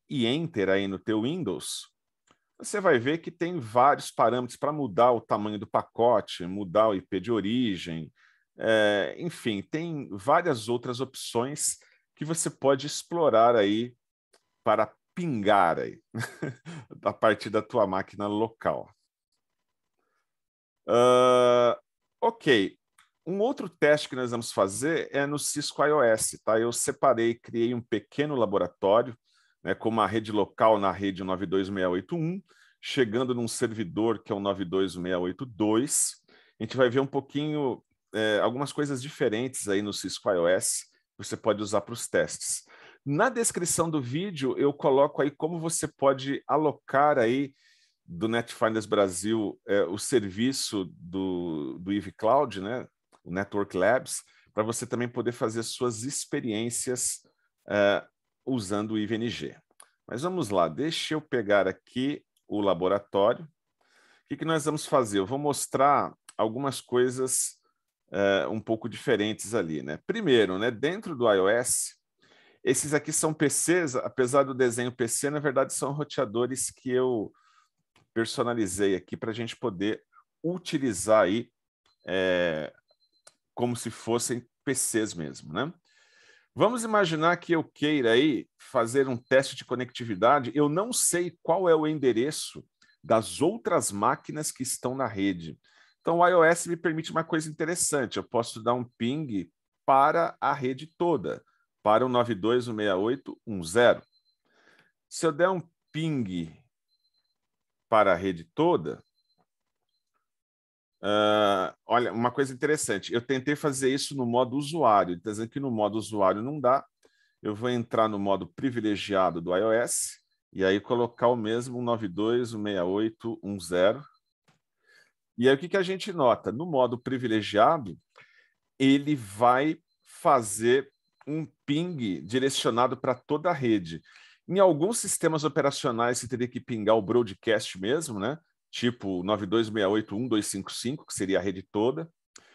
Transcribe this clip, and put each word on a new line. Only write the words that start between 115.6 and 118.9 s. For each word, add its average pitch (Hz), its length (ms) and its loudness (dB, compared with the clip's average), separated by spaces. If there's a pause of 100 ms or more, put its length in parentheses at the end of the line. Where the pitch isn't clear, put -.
no 139 100 -4
modo 107 260 0
usuário 101 460 0
não 143 180 -8
dá. 127 240 2 (560)
Eu 107 140 -4
vou 120 160 -4
entrar 117 380 0
no 104 100 -4
modo 98 300 0
privilegiado 101 920 -2